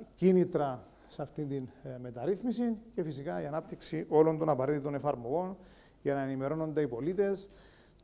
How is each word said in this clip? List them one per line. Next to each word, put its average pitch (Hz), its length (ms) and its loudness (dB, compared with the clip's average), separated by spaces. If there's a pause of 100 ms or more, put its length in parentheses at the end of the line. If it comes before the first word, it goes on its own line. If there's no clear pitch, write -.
(140)
κίνητρα 175 720 4 (220)
σε - 160 -12
αυτήν 143 260 -6
την, 135 200 -4 (140)
ε, 131 160 -12
μεταρρύθμιση 196 800 -2 (180)
και - 80 -2
φυσικά 156 400 -6
η 151 40 -4
ανάπτυξη 160 640 -6
όλων 160 300 6
των 156 100 2
απαραίτητων 143 460 0
εφαρμογών 139 600 -2 (460)
για 139 120 0
να 139 60 0
ενημερώνονται 143 600 -2
οι 147 80 2
πολίτες, 185 640 -2 (540)